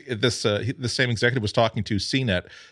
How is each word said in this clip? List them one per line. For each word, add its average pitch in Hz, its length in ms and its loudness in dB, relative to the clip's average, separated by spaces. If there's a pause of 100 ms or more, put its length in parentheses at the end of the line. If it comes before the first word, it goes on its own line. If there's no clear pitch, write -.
(100)
this, 117 340 0
uh, 104 140 2
he, 107 140 -4
the 123 180 -4
same 127 180 0
executive 120 320 2
was 104 120 -2
talking 113 300 2
to 101 160 -2
C 131 240 -2
net, 92 240 0 (260)